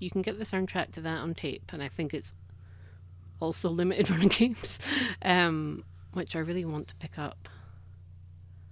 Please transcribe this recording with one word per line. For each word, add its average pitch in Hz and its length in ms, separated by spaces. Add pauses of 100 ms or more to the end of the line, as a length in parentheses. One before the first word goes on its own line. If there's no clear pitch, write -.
You 180 100
can 190 120
get 208 160
the 220 60
soundtrack 190 480
to 160 100
that 160 180
on 165 140
tape, - 380
and 156 100
I 139 60
think 156 260
it's - 200 (1040)
also 170 300
Limited 180 420
<laughs> 170 60
Run 185 120
Games, - 520 (420)
um, 165 640 (300)
which 185 200
I 165 60
really 175 240
want 151 240
to - 80
pick - 200
up. - 320 (1200)